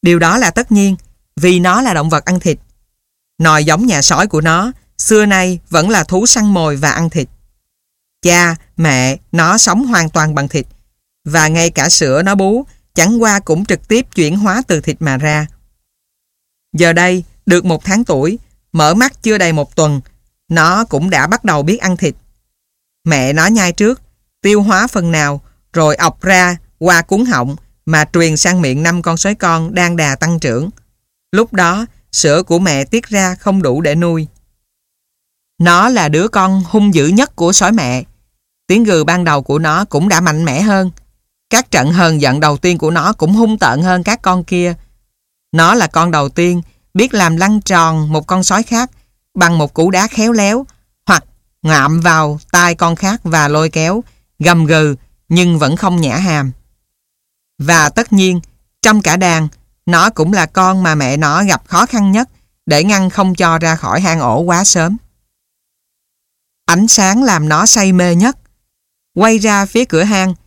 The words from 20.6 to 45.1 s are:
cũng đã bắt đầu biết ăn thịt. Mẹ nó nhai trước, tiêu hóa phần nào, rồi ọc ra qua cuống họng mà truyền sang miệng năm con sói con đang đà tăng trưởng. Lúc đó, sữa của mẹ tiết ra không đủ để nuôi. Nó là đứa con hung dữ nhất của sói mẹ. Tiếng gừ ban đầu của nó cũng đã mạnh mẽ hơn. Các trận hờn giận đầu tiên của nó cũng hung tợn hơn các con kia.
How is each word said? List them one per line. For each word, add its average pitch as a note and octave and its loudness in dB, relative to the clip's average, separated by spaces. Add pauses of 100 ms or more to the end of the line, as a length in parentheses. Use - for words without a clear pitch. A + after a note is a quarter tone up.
cũng E3 -4
đã D3 0
bắt G#3+ -4
đầu D#3 0
biết F3+ 0
ăn F#3 -4
thịt. D#3 -2 (920)
Mẹ C#3 0
nó D#3+ 0
nhai G3 2
trước, A3 0 (400)
tiêu G#3 2
hóa G3+ 0
phần E3+ -2
nào, C#3+ -2 (320)
rồi D#3 2
ọc - -4
ra F3+ 2 (220)
qua E3+ 2
cuống G3+ 0
họng C#3+ -2 (300)
mà D#3 0
truyền E3 0
sang F3+ 0
miệng C#3+ -2
năm E3+ -2
con E3 -2
sói G3 -4
con E3 -4
đang F3 -2
đà D3 -2
tăng E3 -4
trưởng. C#3 -4 (640)
Lúc A3+ 0
đó, F#3+ -2 (260)
sữa D#3 0
của E3+ 0
mẹ D3+ -2
tiết A#3 -4
ra F#3+ -2
không G3 -2
đủ C3+ -2
để D3+ 0
nuôi. E3 -2 (1300)
Nó F3+ 2
là G#3 0
đứa D#3+ 0
con F#3+ 0
hung G#3 2
dữ D3 2
nhất G#3 0
của E3+ 0
sói F#3+ 2
mẹ. B2+ -2 (640)
Tiếng G#3+ 2
gừ F3 2
ban F3 0
đầu D3 0
của C#3+ -2
nó D#3+ 0
cũng F3 -2
đã E3+ 2
mạnh E3 -2
mẽ D3 -2
hơn. F#3+ 0 (600)
Các A#3+ -2
trận C#3+ 0
hờn E3 2
giận C#3 0
đầu D3+ 0
tiên F3+ -2
của D#3 -2
nó E3+ -2
cũng E3 0
hung A3 2
tợn C#3 0
hơn F3+ 0
các G#3 -4
con F#3 -2
kia. F3 -2 (800)